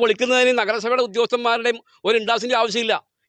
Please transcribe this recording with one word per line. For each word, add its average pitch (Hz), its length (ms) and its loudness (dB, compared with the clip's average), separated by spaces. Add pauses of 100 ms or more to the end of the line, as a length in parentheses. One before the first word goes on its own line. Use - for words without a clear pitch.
പൊളിക്കുന്നതിന് 247 580 2
നഗരസഭയുടെ 226 480 -2
ഉദ്യോഗസ്ഥന്മാരുടെയും 233 720 -2 (260)
ഒരു 220 140 2
ഇൻഡാസിന്റെ 233 380 -2
ആവശ്യമില്ല. 226 380 0 (340)